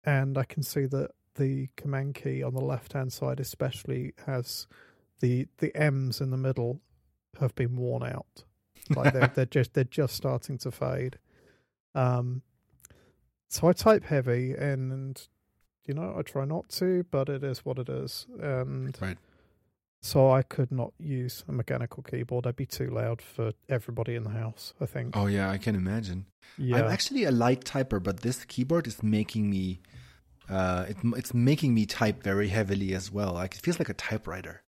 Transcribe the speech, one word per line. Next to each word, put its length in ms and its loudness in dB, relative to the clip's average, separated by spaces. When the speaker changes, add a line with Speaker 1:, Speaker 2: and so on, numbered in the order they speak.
Speaker 1:
and 320 2
I 80 0
can 180 -6
see 240 -2
that 260 -2
the 400 0
command 400 -4
key 260 -4
on 120 -2
the 60 -2
left-hand 520 -4
side 280 -4
especially 720 -4
has 400 -4
the, 280 2
the 160 -2
M's 460 2
in 100 0
the 60 0
middle 440 0
have 140 2
been 220 0
worn 260 -2
out. 420 -8
Like, 200 6
they're, 140 6
Speaker 2:
<laughs> 60 0
Speaker 1:
they're 120 4
just, 260 2
they're 120 4
just 320 0
starting 420 -2
to 120 -6
fade. 480 -4
Um, 480 2
so 200 2
I 40 8
type 320 6
heavy, 500 0
and, 680 -4
you 80 -4
know, 240 -4
I 40 -2
try 220 -4
not 260 -4
to, 400 2
but 180 2
it 160 -4
is 200 -4
what 140 -2
it 100 -6
is. 380 -6
And 600 -4
Speaker 2:
Right. 180 -4
Speaker 1:
so 300 6
I 120 6
could 300 -2
not 260 -2
use 500 -6
a 40 -6
mechanical 500 -4
keyboard. 440 -4
I'd 100 -2
be 100 -4
too 220 -4
loud 320 -2
for 320 -4
everybody 460 -2
in 100 -6
the 60 -4
house, 500 -6
I 60 0
think. 300 -6
Speaker 2:
Oh, 100 2
yeah, 240 2
I 80 -2
can 160 0
imagine. 520 -2
Speaker 1:
Yeah. 200 2
Speaker 2:
I'm 120 6
actually 340 0
a 60 2
light 340 4
typer, 380 0
but 180 -2
this 240 -2
keyboard 420 0
is 160 -6
making 480 2
me, 300 -2
uh, 400 0
it, 80 -6
it's 180 -6
making 400 6
me 120 6
type 360 0
very 260 2
heavily 460 2
as 180 -6
well. 220 -2
Like, 200 -6
it 60 -14
feels 180 0
like 120 -2
a 40 -4
typewriter. 680 -6